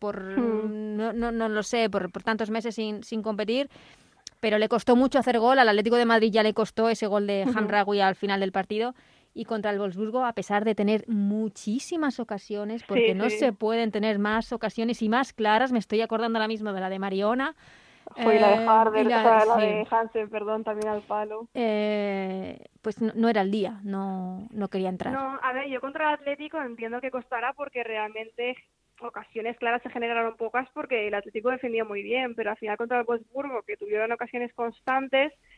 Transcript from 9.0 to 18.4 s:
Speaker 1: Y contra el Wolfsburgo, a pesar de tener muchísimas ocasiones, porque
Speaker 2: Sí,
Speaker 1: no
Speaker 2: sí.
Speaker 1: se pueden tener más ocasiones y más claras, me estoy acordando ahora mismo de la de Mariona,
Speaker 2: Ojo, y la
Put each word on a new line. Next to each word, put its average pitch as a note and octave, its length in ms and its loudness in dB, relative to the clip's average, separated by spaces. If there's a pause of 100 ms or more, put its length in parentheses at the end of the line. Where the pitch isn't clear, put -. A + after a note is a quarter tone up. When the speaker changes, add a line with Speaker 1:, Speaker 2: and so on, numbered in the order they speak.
Speaker 1:
Y A3+ 100 -8
contra G#3+ 260 -2
el G3+ 80 -2
Wolfsburgo, G#3+ 460 -2
a A#3 80 0
pesar G#3 320 0
de A3 100 2
tener G#3+ 340 2
muchísimas A3 1120 -2
ocasiones, G#3+ 680 -8
porque A#3 200 4
Speaker 2:
Sí, A3 60 2
Speaker 1:
no G#3 140 0
Speaker 2:
sí. G#3+ 100 -2
Speaker 1:
se B3 140 4
pueden A3 400 0
tener G#3+ 260 0
más G#3+ 340 0
ocasiones A3+ 500 -4
y G#3+ 80 2
más B3+ 240 0
claras, A3+ 380 2
me A#3+ 60 4
estoy G#3+ 220 0
acordando A3+ 380 0
ahora G#3+ 100 0
mismo G#3+ 240 -4
de F#3+ 80 -4
la F#3 80 -2
de F#3+ 100 -6
Mariona, G#3 560 0 (540)
Speaker 2:
Ojo, A3+ 240 2
y G#3+ 60 8
la G#3+ 100 8